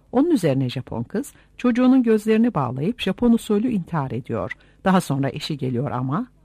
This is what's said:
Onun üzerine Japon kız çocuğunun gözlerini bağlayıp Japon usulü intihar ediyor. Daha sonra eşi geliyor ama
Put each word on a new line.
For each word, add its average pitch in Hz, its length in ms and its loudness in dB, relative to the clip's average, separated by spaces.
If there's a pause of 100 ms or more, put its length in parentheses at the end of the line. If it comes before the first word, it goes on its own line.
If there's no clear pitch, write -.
(120)
Onun 294 180 2
üzerine 135 400 2
Japon 120 320 -8
kız - 300 -6 (240)
çocuğunun 254 460 4
gözlerini 220 520 2
bağlayıp 135 460 -2
Japon 233 320 2
usulü 226 380 0
intihar 165 400 -4
ediyor. 110 420 -6 (320)
Daha 185 160 4
sonra 139 300 -2
eşi 143 260 -8
geliyor 131 340 -4
ama 135 360 -4 (180)